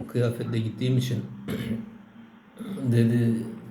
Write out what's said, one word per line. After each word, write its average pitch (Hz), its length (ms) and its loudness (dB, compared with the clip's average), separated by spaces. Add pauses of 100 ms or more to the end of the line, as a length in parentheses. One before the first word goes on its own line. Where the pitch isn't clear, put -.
kıyafetle 120 500 0
gittiğim 123 400 2
için - 200 0 (840)
<clears throat> - 920 -6
dedi, 117 440 4 (340)